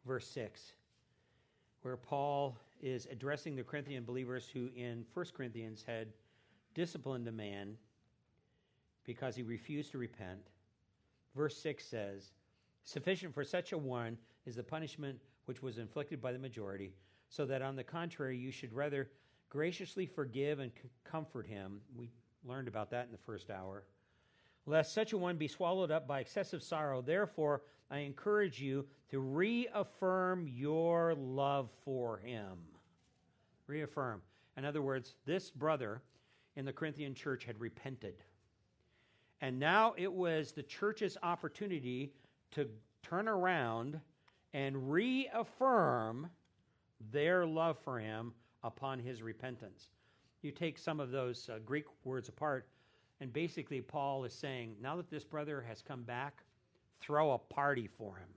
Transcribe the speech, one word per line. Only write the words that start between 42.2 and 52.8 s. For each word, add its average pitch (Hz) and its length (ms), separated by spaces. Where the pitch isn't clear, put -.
to 131 180
turn 190 240
around 151 720
and 135 360
reaffirm 185 1400
their 170 340
love 160 340
for 127 220
him 110 320
upon 131 340
his 120 220
repentance. 113 720
You 143 100
take 151 280
some 156 200
of 131 120
those, 123 400
uh, 110 80
Greek 131 260
words 127 260
apart, 139 360